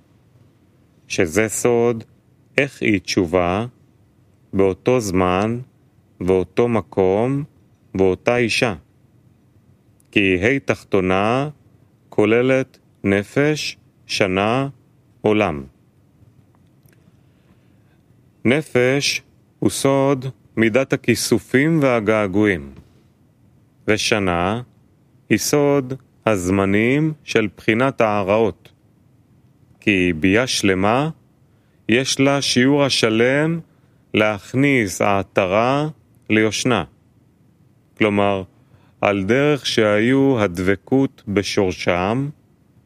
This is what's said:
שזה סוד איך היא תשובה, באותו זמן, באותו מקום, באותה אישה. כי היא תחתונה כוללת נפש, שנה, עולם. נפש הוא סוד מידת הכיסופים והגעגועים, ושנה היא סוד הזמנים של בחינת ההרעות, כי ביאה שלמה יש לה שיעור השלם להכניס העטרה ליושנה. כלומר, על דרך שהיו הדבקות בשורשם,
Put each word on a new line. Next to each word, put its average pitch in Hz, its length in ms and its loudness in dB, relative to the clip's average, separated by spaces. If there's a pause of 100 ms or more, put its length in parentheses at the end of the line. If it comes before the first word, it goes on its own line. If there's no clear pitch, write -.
(1080)
שזה 98 420 -2
סוד 117 540 0 (540)
איך 135 240 0
היא 110 180 0
תשובה, 90 680 -2 (880)
באותו 98 460 0
זמן, 98 600 -2 (640)
באותו 92 460 0
מקום, 110 760 0 (520)
באותה 95 420 0
אישה. 117 380 -2 (1400)
כי - 80 0
היא 98 460 2
תחתונה 104 840 -2 (600)
כוללת 123 720 0 (240)
נפש, 139 720 -2 (280)
שנה, 107 640 -2 (540)
עולם. 101 420 0 (2750)
נפש 131 760 0 (380)
הוא 107 100 0
סוד 139 560 0 (320)
מידת 113 360 0
הכיסופים 131 880 0
והגעגועים, 104 920 0 (1120)
ושנה 101 720 0 (680)
היא 113 80 2
סוד 143 560 0 (320)
הזמנים 104 880 0 (100)
של 110 240 -2 (100)
בחינת 120 440 -4
ההרעות, 104 680 -2 (1080)
כי 90 400 2
ביאה 98 280 2
שלמה 104 640 0 (800)
יש 127 300 0
לה 139 220 2
שיעור 135 420 2
השלם 131 760 0 (540)
להכניס 107 880 0
העטרה 107 840 0 (420)
ליושנה. 107 540 0 (1120)
כלומר, 101 460 0 (580)
על 101 220 0
דרך 139 420 0
שהיו 120 760 2
הדבקות 98 880 -2
בשורשם, 98 1000 -2 (560)